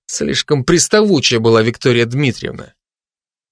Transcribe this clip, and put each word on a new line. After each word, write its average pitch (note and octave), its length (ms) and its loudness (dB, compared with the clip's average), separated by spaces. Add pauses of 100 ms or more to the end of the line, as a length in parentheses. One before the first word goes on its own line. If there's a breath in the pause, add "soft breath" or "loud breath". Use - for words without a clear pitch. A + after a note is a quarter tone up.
Слишком C#3 580 -4
приставучая F3 760 2
была A2+ 220 4
Виктория A#2 440 0
Дмитриевна. B2+ 680 -6 (800)